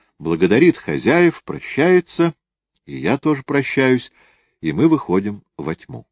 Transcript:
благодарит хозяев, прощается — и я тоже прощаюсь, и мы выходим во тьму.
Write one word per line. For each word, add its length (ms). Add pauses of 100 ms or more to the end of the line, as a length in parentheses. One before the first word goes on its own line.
(200)
благодарит 560
хозяев, 680
прощается — 920 (520)
и 80
я 220
тоже 240
прощаюсь, 680 (480)
и 120
мы 160
выходим 540 (140)
во 180
тьму. 380